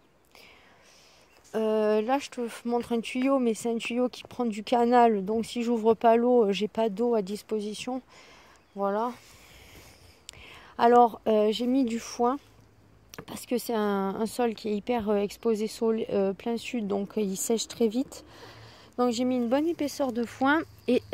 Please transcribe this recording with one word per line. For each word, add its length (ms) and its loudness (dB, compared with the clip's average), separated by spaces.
Euh, 460 2
là 180 0
je 120 -8
te 100 -10
f-, 260 -8
montre 260 -2
un 80 0
tuyau, 380 0
mais 140 2
c'est 180 -4
un 60 -2
tuyau 320 -2
qui 140 -12
prend 240 -6
du 180 -4
canal, 580 4
donc 220 -2
si 180 -6
j'ouvre 300 2
pas 240 6
l'eau, 300 4
euh, 60 2
j'ai 140 -2
pas 220 -2
d'eau 260 0
à 60 2
disposition. 800 -6
Voilà. 380 -2
Alors, 480 6
euh, 260 4
j'ai 140 -4
mis 180 2
du 160 -2
foin 380 -2
parce 180 -16
que 140 -2
c'est 160 -6
un, 440 0
un 60 -2
sol 300 -2
qui 160 -8
est 40 -2
hyper, 360 -2
euh, 60 2
exposé 500 -2
sol, 420 -2
euh, 240 0
plein 240 -6
sud, 300 -6
donc, 320 -4
euh, 20 0
il 160 -2
sèche 320 -2
très 200 0
vite. 360 -4
Donc 160 2
j'ai 120 -2
mis 120 0
une 140 -2
bonne 180 2
épaisseur 440 -4
de 120 -4
foin 380 0
et, 140 2